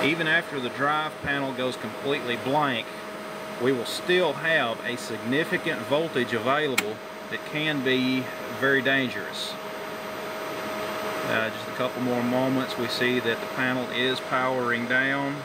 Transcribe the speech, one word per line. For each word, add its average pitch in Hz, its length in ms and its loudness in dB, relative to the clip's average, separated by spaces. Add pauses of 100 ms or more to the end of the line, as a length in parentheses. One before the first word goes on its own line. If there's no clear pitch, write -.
Even 160 220 2
after 160 320 2
the 123 120 -2
drive 147 420 0 (100)
panel 143 300 -2
goes 127 240 -2
completely 123 580 -2
blank, 127 520 2 (720)
we 123 100 6
will 120 160 2
still 175 460 2
have 143 520 2
a 120 120 -2
significant 143 840 0
voltage 139 500 2
available 120 640 2 (340)
that 117 80 -4 (140)
can 151 320 0
be 131 400 4 (360)
very 135 220 4
dangerous. 123 680 0 (1800)
Uh, 110 200 0
just - 180 -8
a - 80 -8
couple 123 260 -2
more 123 220 2
moments, 131 520 2
we 120 120 0
see 123 320 2
that 113 200 0
the 104 140 -6
panel 127 400 0
is 131 240 2
powering 127 680 0
down. 139 580 2